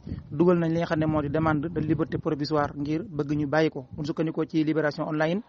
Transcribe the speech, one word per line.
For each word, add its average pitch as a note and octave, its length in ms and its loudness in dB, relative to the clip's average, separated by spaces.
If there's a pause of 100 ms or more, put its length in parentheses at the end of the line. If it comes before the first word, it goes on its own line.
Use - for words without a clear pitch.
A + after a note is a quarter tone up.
(300)
dugal F3 300 4
nañ E3 140 0
li E3 40 0
nga E3+ 80 0
xam E3 140 0
ne D#3 80 2
moo D#3 140 2
di C#3+ 80 -2
demande D#3 440 2
de D#3 80 -2
liberté D#3 380 0
provisoire D3 580 0
ngir D3+ 260 -2
bëgg D3+ 300 -4
ñu D3 140 0
bàyyi D3+ 240 4
ko. C3 240 -10
Bu D#3+ 60 -8
ñu D3 60 -4
sukkandikoo D#3+ 380 -2
ci D#3 180 0
Libération D3+ 440 0
Online D#3 420 0